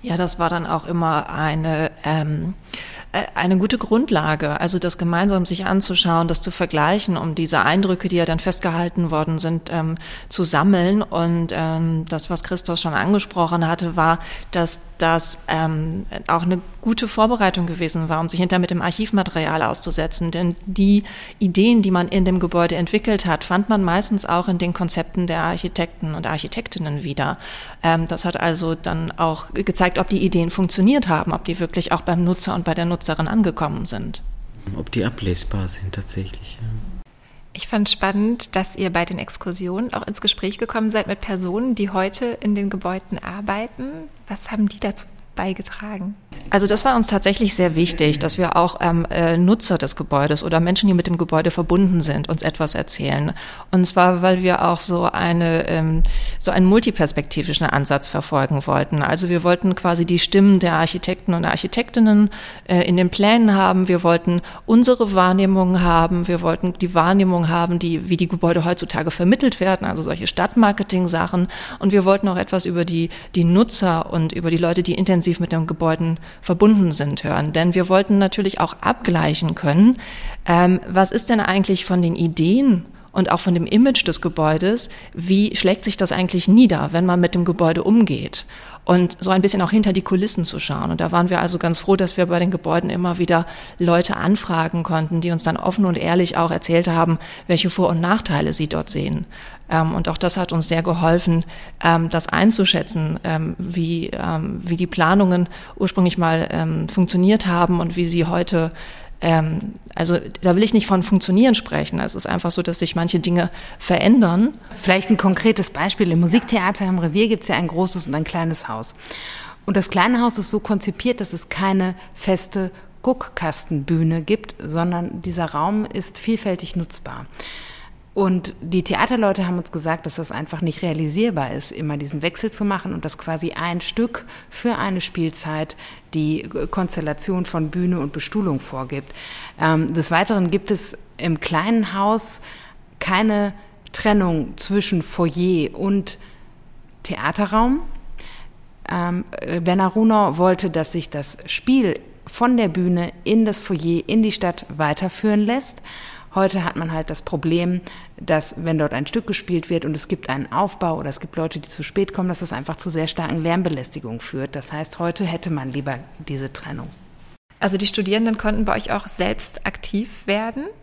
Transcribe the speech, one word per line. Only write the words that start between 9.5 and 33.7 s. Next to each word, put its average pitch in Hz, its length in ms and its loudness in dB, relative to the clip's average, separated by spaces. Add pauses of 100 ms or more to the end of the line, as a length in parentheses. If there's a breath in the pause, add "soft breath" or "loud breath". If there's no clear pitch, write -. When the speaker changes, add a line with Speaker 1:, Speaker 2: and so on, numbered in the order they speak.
Speaker 1:
ähm, 160 220 -2 (340 loud breath)
zu - 140 -2
sammeln. 180 580 4
Und, 170 520 0
ähm, 160 540 -2
das, 160 220 -6
was 170 140 -4
Christoph 175 340 -4
schon 160 160 -4
angesprochen 170 760 2
hatte, 165 280 -2
war, 165 240 4 (320 loud breath)
dass 170 280 0 (180)
das, 165 420 0 (100)
ähm, 160 560 -2 (220)
auch 165 160 2
eine 180 180 2 (180)
gute 226 300 -2
Vorbereitung 214 560 2
gewesen 165 420 -4
war, 160 140 0
um 165 80 -2
sich 170 100 -4
hinterher 180 220 2
mit 175 100 0
dem 175 100 0
Archivmaterial 170 800 0
auszusetzen. 165 680 0
Denn 170 240 -2 (100)
die 202 380 4 (360 loud breath)
Ideen, 208 420 4
die 190 100 2
man 175 160 2
in 190 160 2
dem 185 160 2
Gebäude 175 360 2
entwickelt 208 500 0
hat, 165 180 0
fand 196 240 0
man 208 160 2
meistens 196 420 0
auch 175 220 0
in 180 100 0
den 175 140 -2
Konzepten 175 560 -2
der 165 160 -2
Architekten 170 720 -4
und 165 120 -6
Architektinnen 156 760 -6
wieder. 143 360 -4 (440 loud breath)
Ähm, 165 240 2
das 165 160 -6
hat 175 160 -4
also 165 360 -2
dann 165 360 -6
auch 160 420 -4
gezeigt, - 460 0
ob 180 80 0
die 196 160 0
Ideen 175 260 2
funktioniert 190 600 2
haben, 160 240 0
ob 160 100 -6
die 170 160 -6
wirklich 175 320 -2
auch 170 100 -2
beim 175 220 0
Nutzer 180 320 0
und 170 80 -4
bei 165 100 0
der 170 120 -2
Nutzerin 165 420 -2
angekommen 160 580 0